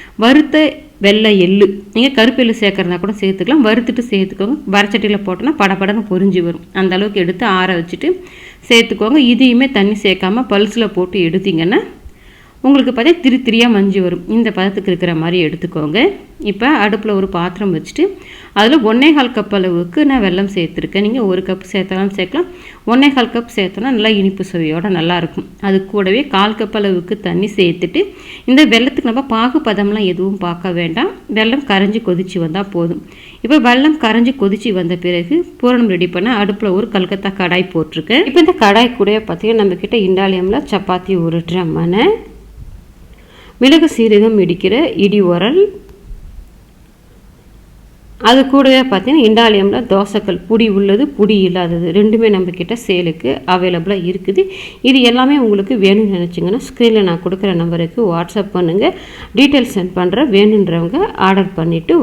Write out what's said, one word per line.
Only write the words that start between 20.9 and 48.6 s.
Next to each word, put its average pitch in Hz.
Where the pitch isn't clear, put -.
நீங்க 220
ஒரு 190
கப் 185
சேர்த்தாலும் 190
சேர்க்கலாம். 202
ஒண்ணே 269
கால் 240
கப் 233
சேர்த்தோன்னா 196
நல்லா 220
இனிப்பு 196
சுவையோட 170
நல்லா 175
இருக்கும். -
அது 190
கூடவே 208
கால் 208
கப் 214
அளவுக்கு 190
தண்ணி 180
சேர்த்துட்டு, 185
இந்த 269
வெல்லத்துக்கு 233
நம்ம 240
பாகு 247
பதம்லாம் 208
எதுவும் 185
பார்க்க 175
வேண்டாம். 170
வெல்லம் 226
கரைஞ்சு 202
கொதிச்சு 180
வந்தா 170
போதும். 175
இப்போ 285
வெல்லம் 262
கரைஞ்சு 233
கொதிச்சு 196
வந்த 180
பிறகு 175
பூரணம் 240
ரெடி 180
பண்ண 202
அடுப்புல 202
ஒரு 214
கல்கத்தா 196
கடாய் 180
போட்டிருக்கேன். 160
இப்போ 285
இந்த 349
கடாய் 233
கூடவே 208
பார்த்தீங்கன்னா, 214
நம்ம 202
கிட்ட 196
இண்டாலியம்ல 190
சப்பாத்தி 190
உருட்டுற 165
மணை, 170
மிளகு 302
சீரகம் 220
இடிக்கிற 190
இடி 202
உரல், 202
அது 247
கூடவே 262